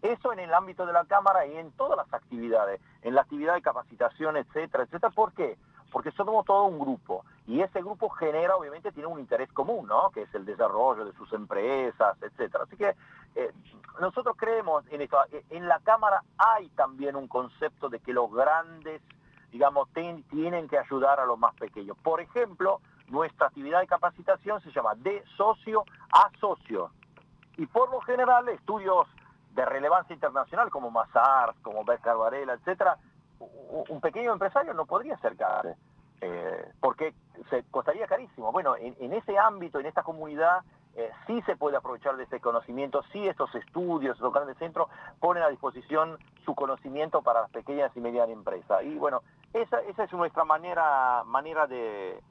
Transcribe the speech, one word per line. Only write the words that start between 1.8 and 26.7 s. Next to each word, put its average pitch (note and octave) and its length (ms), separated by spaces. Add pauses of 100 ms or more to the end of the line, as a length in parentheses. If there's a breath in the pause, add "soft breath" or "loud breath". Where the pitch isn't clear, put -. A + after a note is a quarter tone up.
las - 180
actividades, A2+ 680 (220 soft breath)
en A#2+ 120
la C3+ 60
actividad D3 340
de D#3 80
capacitación, B2+ 760
etcétera, C#3 480
etcétera. F3 280
¿Por G#3+ 220
qué? C3 240 (340 soft breath)
Porque D#3 200
somos G3+ 340
todo G3+ 180
un F3+ 140
grupo C3 460 (220 soft breath)
y A#2 140
ese C#4+ 200
grupo G3+ 280
genera, E3+ 480
obviamente, E3 360
tiene D3 160
un E3 120
interés B2+ 320
común, E3+ 340
¿no? B2+ 240
Que A2 120
es - 120
el G2 120
desarrollo G#2+ 580
de G2+ 80
sus G#2+ 200
empresas, G#2+ 920
etcétera. G#2+ 420
Así - 120
que, G3+ 180 (400 loud breath)
eh, - 180 (480)
nosotros A3 380
creemos G#3+ 520
en D3 120
esto. C#3 160 (320)
En F3 180
la E3 120
Cámara G#3+ 420 (160)
hay G#3 320
también C#3 460
un C3+ 120
concepto B2+ 600
de A#2 100
que B2+ 160
los A#2+ 180
grandes, D#3 720 (480 soft breath)
digamos, C#3 420
ten-, E3+ 360
tienen D#3+ 400
que C#3+ 100
ayudar C#3 420
a B2+ 60
los A#2+ 120
más A#2 180
pequeños. G2+ 420
Por E3 220
ejemplo, F#3+ 600 (280 soft breath)
nuestra D3 400
actividad C#3+ 320
de F#3 60
capacitación F#3 760
se D#3 80
llama A#2 240
De F#3+ 300 (120)
Socio G#3+ 480 (280 loud breath)
a G3 260
Socio. A2 540 (640)